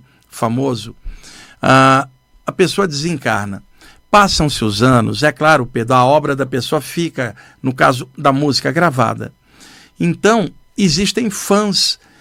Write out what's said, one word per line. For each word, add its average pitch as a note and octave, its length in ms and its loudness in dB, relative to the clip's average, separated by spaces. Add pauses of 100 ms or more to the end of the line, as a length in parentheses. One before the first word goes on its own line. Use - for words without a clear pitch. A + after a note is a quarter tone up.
(300)
famoso, A#2 680 -4 (640)
ah, C3+ 480 0 (380)
a - 60 -8
pessoa F#3+ 360 -2
desencarna. B2+ 760 -6 (480)
Passam-se F#3+ 520 2
os G#2+ 200 0
anos, A#2 400 2
é D3+ 80 4
claro, D3+ 340 2
Pedro, A#2+ 300 -2
a B2+ 100 4
obra C#3+ 300 2
da C3+ 100 -4
pessoa C3+ 340 -4
fica, C#3 560 -6 (260)
no C3 120 -2
caso C3 340 0 (100)
da C#3+ 140 2
música, C#3 400 0
gravada. B2 600 0 (640)
Então, F3 500 2 (280)
existem G3+ 520 0
fãs G3+ 680 0 (220)